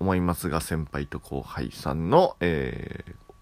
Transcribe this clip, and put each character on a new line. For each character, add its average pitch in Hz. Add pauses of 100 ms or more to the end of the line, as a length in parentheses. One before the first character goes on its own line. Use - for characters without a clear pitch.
思 95
い 90
ま 87
す 90
が、 78
先 80
輩 71
と 71
後 67
輩 -
さ -
ん 82
の、 175
え 71
ー、 87 (280)